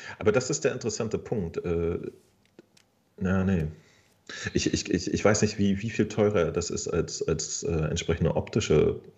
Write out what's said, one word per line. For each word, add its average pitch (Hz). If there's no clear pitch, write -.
Aber 104
das -
ist -
der 123
interessante 113
Punkt. 92
Äh, 85
na, 92
nee. 90
Ich, -
ich, -
ich, -
ich -
weiß 107
nicht, 104
wie, 101
wie 113
viel 107
teurer 101
das 87
ist -
als, -
als, -
äh, 85
entsprechende 78
optische -